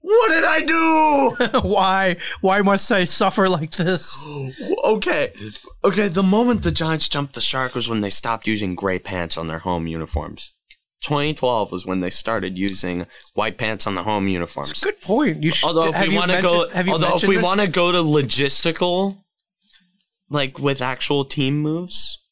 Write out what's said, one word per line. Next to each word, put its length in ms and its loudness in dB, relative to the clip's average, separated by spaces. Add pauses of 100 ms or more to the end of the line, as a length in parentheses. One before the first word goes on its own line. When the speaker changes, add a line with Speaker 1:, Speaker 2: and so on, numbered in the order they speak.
Speaker 1:
What 300 4
did 120 4
I 180 2
do? 1000 2
Speaker 2:
<laughs> 60 -4
Why? 500 2 (240)
Why 200 4
must 300 2
I 140 4
suffer 440 2
like 220 -2
this? 520 -2 (600)
Speaker 1:
Okay. 500 0 (500)
Okay, 240 2
the 160 0
moment 400 4
the 80 2
Giants 380 0
jumped 240 -4
the 80 -6
shark 320 -2
was 160 -4
when 120 0
they 100 -2
stopped 360 -2
using 280 -2
gray 240 -2
pants 380 -6
on 100 -6
their 120 -6
home 280 -2
uniforms. 680 -8 (500)
Twenty 300 -2
twelve 380 -2
was 160 -8
when 140 -2
they 100 -4
started 480 -4
using 480 -4 (260)
white 240 -2
pants 300 -4
on 80 -4
the 80 -6
home 240 0
uniforms. 420 -4
Speaker 2:
That's 140 -4
a 20 -4
good 160 -4
point. 400 0
You 80 0
should, 180 0
Speaker 1:
Although 220 2
if 60 -4
Speaker 2:
have 120 2
Speaker 1:
we 60 0
Speaker 2:
you 60 2
Speaker 1:
wanna 140 2
Speaker 2:
mentioned, 200 2
Speaker 1:
go, 140 2
Speaker 2:
have 180 -2
you 80 0
Speaker 1:
although 140 2
if 60 2
Speaker 2:
mentioned 160 2
Speaker 1:
we 80 4
Speaker 2:
this? 60 2
Speaker 1:
wanna 240 2
go 240 2
to 80 2
logistical, 1200 0 (1040)
like, 300 -2
with 200 0
actual 460 0
team 340 0
moves 600 -2 (120)